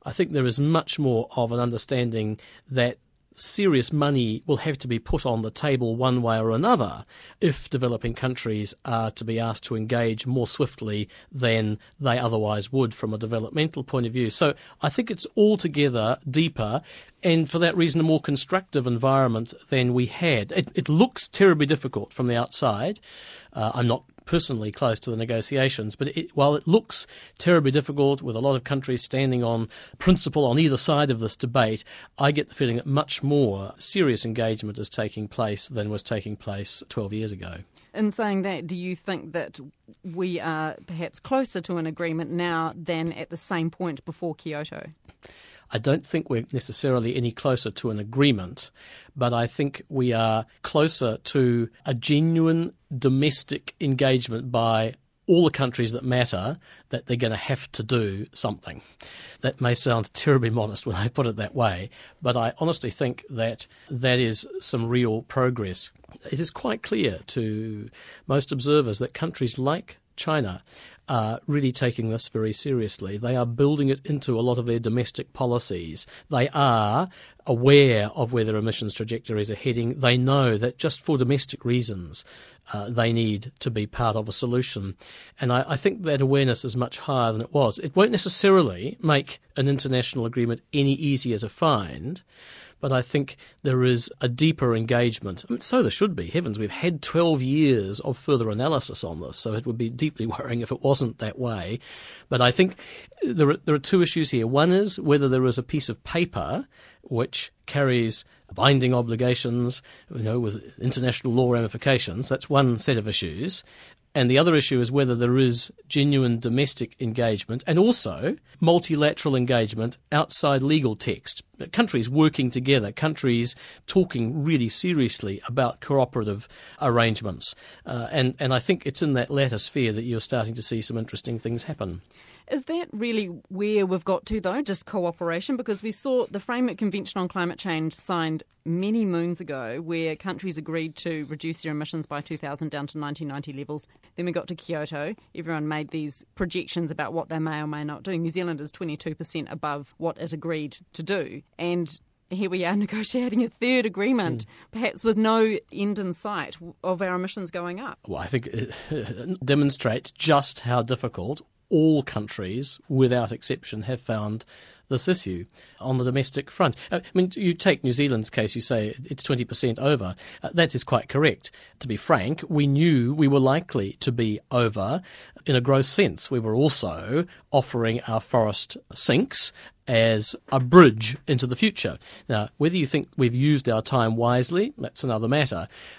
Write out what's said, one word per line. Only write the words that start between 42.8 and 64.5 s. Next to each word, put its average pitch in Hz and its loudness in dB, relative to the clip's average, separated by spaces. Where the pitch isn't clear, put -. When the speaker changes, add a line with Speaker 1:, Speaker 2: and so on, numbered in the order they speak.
Speaker 2:
at - -12
the 170 -8
same 165 -2
point 165 -8
before 165 -8
Kyoto? 151 -10
Speaker 1:
I 113 -4
don't 139 0
think - -4
we're 117 -2
necessarily 123 -2
any 120 -2
closer 123 -2
to - -4
an 104 -4
agreement, 110 0
but 123 0
I 117 0
think - -4
we 127 0
are 113 2
closer - 2
to 120 2
a 139 -2
genuine 160 2
domestic 135 2
engagement 127 0
by 113 2
all 175 8
the 160 6
countries 123 0
that 120 -6
matter 123 0
that - -8
they're 123 0
gonna 117 0
have - -6
to - -6
do 110 -2
something. - -6
That - -4
may 123 2
sound 117 0
terribly 131 4
modest 107 -2
when 110 -2
I 98 0
put 127 -2
it 113 -2
that 104 -6
way, 101 0
but 123 2
I 117 0
honestly 156 -2
think 123 -4
that 113 -4
that 127 2
is 113 0